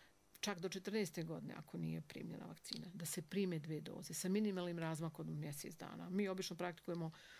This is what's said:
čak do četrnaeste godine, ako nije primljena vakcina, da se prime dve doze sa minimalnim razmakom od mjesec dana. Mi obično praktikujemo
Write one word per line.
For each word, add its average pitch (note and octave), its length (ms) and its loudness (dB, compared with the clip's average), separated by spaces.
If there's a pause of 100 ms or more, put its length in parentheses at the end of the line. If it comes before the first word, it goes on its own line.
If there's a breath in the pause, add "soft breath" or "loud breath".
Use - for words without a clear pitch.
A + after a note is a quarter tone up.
(400 loud breath)
čak G3 200 2
do F#3 80 0
četrnaeste G3 540 0
godine, D#3+ 320 -2
ako - 240 -8
nije D#3+ 220 0
primljena - 460 -6
vakcina, - 480 -6
da E3 120 -4
se - 160 0
prime F#3 360 2
dve D3+ 220 -2
doze - 340 -6
sa F#3 140 2
minimalnim F#3 500 4
razmakom D#3+ 500 0
od D#3 80 0
mjesec D3 400 -2
dana. - 340 -6
Mi G3 180 6
obično F#3 280 0
praktikujemo E3+ 540 0 (300 loud breath)